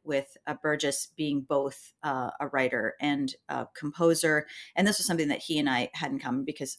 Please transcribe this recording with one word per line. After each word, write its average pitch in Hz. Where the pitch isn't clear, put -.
with, 139
uh, 151
Burgess 151
being 143
both, 139
uh, 131
a 147
writer 123
and 139
a 127
composer. 156
And 190
this 208
was -
something 165
that -
he 156
and 147
I 123
had 143
in 135
common 131
because 143